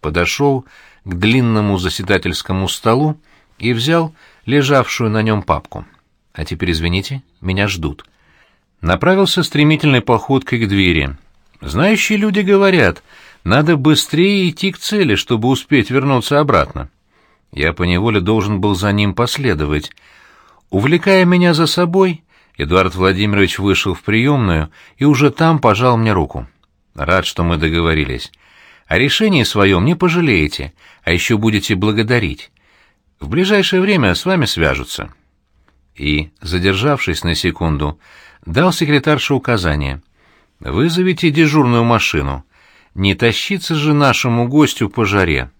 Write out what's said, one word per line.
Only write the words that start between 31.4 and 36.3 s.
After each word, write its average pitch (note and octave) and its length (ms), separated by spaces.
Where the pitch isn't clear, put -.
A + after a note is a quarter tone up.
благодарить. G#2+ 760
В C#2+ 100
ближайшее F#3+ 520
время F3 340
с - 100
вами F3+ 220
свяжутся». C2+ 640
И, D2+ 340